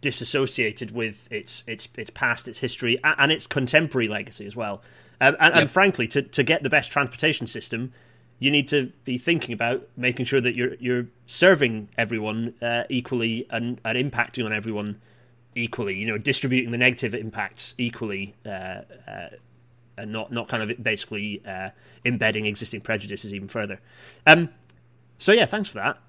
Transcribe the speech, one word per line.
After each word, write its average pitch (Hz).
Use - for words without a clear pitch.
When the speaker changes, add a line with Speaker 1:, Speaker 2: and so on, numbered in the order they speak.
Speaker 1:
disassociated 123
with 110
its, -
its, 113
its 113
past, 120
its 110
history, 120
a-, 151
and 143
its 156
contemporary 135
legacy 104
as 104
well. 104
Um, 139
and, 160
and 165
Speaker 2:
Yep. 139
Speaker 1:
frankly, 185
to, 143
to -
get 156
the 135
best 147
transportation 143
system, 117
you 135
need 143
to 139
be 123
thinking 170
about 117
making 123
sure 135
that 120
you're, 123
you're 123
serving 131
everyone, 113
uh, 117
equally 123
and, 117
and 113
impacting 123
on 107
everyone 104
equally. 113
You 104
know, 110
distributing 127
the 120
negative 123
impacts 107
equally, 104
uh, 95
uh, 92
and 107
not, 110
not 117
kind 110
of 120
basically, 107
uh, 95
embedding 110
existing 104
prejudices 104
even 98
further. 104
Um, 165
so -
yeah, 220
thanks 208
for 110
that. 110